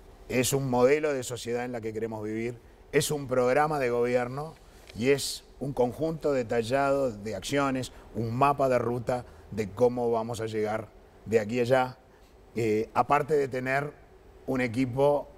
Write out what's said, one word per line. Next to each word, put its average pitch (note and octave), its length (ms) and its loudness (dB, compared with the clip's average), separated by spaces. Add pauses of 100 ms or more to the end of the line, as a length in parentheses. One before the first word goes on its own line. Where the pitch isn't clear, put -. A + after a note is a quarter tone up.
(300)
es B2 240 0
un C3+ 160 -2
modelo C3+ 440 4
de C3 100 -4
sociedad A#2+ 420 -6
en B2 60 -8
la A#2+ 100 -8
que A2 120 -6
queremos A2 300 -6
vivir, A2+ 360 -6 (320)
es D3 180 2
un C#3+ 180 -6
programa C3 520 2
de B2+ 100 0
gobierno B2 640 0 (420)
y A2+ 140 0
es - 340 0 (160)
un C#3 140 -6
conjunto D3 600 -2
detallado B2+ 800 0
de G#2 240 -8
acciones, C3 560 -2 (240)
un A2+ 200 -4
mapa C#3 340 4
de B2 80 4
ruta A#2+ 480 -2 (260)
de G#2 200 -4
cómo A#2+ 400 2
vamos A2+ 300 -2
a A2 40 -4
llegar A2 440 -2 (360)
de A2 140 4
aquí A2 200 0
a B2 40 2
allá, B2+ 340 2 (580)
eh, A2 380 0
aparte C#3+ 420 2
de C#3 120 2
tener C3 440 -2 (540)
un B2+ 160 -2
equipo, C3 640 0 (100)